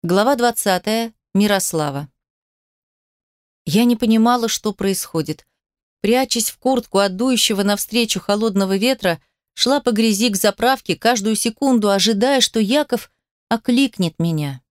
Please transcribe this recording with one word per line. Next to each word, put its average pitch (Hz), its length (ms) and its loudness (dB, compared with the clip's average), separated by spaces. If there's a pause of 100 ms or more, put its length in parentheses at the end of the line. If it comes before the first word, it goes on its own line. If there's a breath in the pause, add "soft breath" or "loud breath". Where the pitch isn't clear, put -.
Глава 202 340 2
двадцатая. 226 760 -2 (220)
Мирослава. 165 720 0 (1600)
Я 202 180 2
не 240 120 2
понимала, 226 520 2
что - 240 -4
происходит. 165 720 -6 (540)
Прячась 233 500 0
в - 80 -20
куртку 254 400 -2
от 196 180 0
дующего 220 460 0
навстречу 208 580 -2
холодного 196 560 0
ветра, 202 440 0 (340)
шла 269 260 0
по 254 100 0
грязи 220 400 2
к 196 60 -4
заправке, 214 600 0
каждую 220 380 0
секунду 226 560 0
ожидая, 226 500 2
что 220 200 -2
Яков 247 500 -2 (380)
окликнет 233 720 0
меня. 151 520 -4